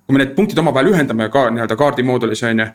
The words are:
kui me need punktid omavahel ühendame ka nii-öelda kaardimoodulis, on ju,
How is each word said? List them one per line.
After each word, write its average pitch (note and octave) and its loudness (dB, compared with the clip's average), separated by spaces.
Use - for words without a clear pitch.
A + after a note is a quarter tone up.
kui C#3 2
me C#3 4
need C3 -4
punktid G#3 0
omavahel C#3+ 2
ühendame B2 0
ka C3 2
nii-öelda A2+ -4
kaardimoodulis, B2 0
on A2+ 0
ju, A2 -2